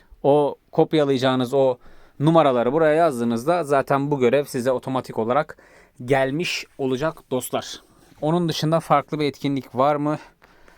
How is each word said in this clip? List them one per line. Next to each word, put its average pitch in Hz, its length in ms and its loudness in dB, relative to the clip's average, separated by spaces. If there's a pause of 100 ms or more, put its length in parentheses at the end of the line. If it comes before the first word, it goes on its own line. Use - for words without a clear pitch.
(220)
O 139 340 2 (140)
kopyalayacağınız 131 840 0
o 135 240 2 (420)
numaraları 139 520 4
buraya 156 220 2
yazdığınızda 143 680 0
zaten 139 460 0
bu 147 80 -2
görev 127 260 2
size 131 280 -2
otomatik 127 460 -6
olarak 123 380 -2 (480)
gelmiş 135 640 -2 (120)
olacak 135 520 -4
dostlar. 127 500 -6 (400)
Onun 165 280 -2
dışında 156 320 -2
farklı 151 400 -2
bir 151 40 -2
etkinlik 139 520 -6
var 143 200 2
mı? 147 220 -4 (600)